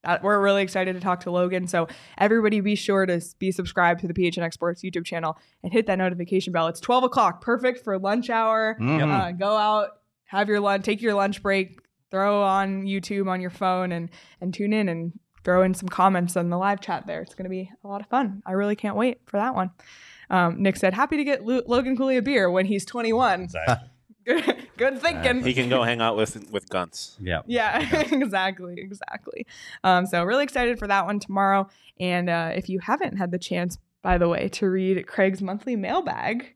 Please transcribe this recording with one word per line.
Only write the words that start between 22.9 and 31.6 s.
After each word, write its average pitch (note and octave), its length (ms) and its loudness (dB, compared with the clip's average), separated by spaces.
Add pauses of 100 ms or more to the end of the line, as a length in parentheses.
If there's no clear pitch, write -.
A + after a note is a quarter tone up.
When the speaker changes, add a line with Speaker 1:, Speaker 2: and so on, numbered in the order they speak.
Speaker 3:
Exactly. G2+ 400 0
Speaker 1:
<laughs> - 40 -20 (360)
Good, D#4 440 0 (100)
good B3+ 240 0
thinking. B3+ 420 2
Speaker 4:
He B2+ 120 2
can B2 120 2
go B2+ 140 4
hang A#2 180 2
out A2+ 160 2
with, G#2+ 360 -2
with G2+ 180 -6
Guntz. - 500 -6
Speaker 3:
Yeah. F2+ 280 -2
Speaker 1:
Yeah, A3+ 320 0 (220)
<laughs> D4+ 100 0
exactly, F#3+ 680 -2
exactly. - 720 -12 (360)
Um, F#3 220 4
so F3 180 0
really B3 200 2
excited B3 340 0
for G#3+ 80 -6
that G3 220 2
one G#3 120 -2
tomorrow. G3 480 2 (320)